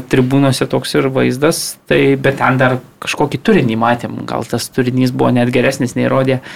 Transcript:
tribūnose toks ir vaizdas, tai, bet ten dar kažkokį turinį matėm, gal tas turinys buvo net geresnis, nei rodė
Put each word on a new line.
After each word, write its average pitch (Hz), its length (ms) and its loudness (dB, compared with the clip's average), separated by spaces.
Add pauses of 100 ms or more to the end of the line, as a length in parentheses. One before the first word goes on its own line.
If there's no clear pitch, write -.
tribūnose 135 680 2
toks 131 240 -2
ir 139 160 2
vaizdas, 127 540 0 (200)
tai, 143 180 0 (120)
bet 135 240 0
ten 127 220 0
dar 127 180 2 (200)
kažkokį - 440 -4
turinį 127 380 2
matėm, 117 420 -2
gal 117 240 -6
tas - 240 -6
turinys 127 460 0
buvo 127 180 2
net 123 160 2
geresnis, 127 480 0
nei 123 80 0
rodė 131 360 0 (140)